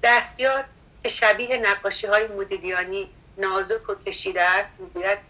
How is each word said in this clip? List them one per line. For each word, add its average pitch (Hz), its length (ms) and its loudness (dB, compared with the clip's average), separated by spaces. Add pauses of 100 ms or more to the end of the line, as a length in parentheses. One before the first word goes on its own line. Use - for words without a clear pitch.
دستیار 254 600 2 (380)
که 233 60 -4
شبیه 233 480 2
نقاشی‌های 202 680 0
مودیلیانی 190 840 -6 (280)
نازک 196 500 -2
و 202 60 -4
کشیده 190 480 -4
است 190 380 0
می‌گوید 190 380 -4 (120)